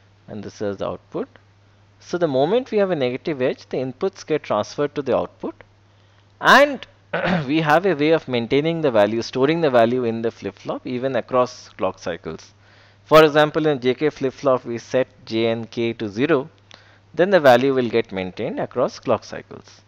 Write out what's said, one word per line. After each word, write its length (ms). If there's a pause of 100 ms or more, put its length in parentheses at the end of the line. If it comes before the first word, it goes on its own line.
(280)
and 160
this 200
as 140
the 100
output. 400 (720)
So 180
the 100
moment 440
we 80
have 100
a 60
negative 440
edge, 300
the 80
inputs 480
get 160
transferred 540
to 80
the 120
output, 380 (880)
and 460 (260)
<clears throat> 320
we 160
have 240
a 80
way 160
of 180
maintaining 540
the 80
value, 320
storing 400
the 80
value 340
in 200
the 80
flip-flop 560
even 280
across 540
clock 300
cycles. 560 (500)
For 180
example, 440
in 120
J 140
K 160
flip-flop, 560
we 140
set 280 (180)
J 260
and 180
K 240
to 160
zero, 400 (640)
then 160
the 100
value 360
will 120
get 240
maintained 480
across 380
clock 260
cycles. 640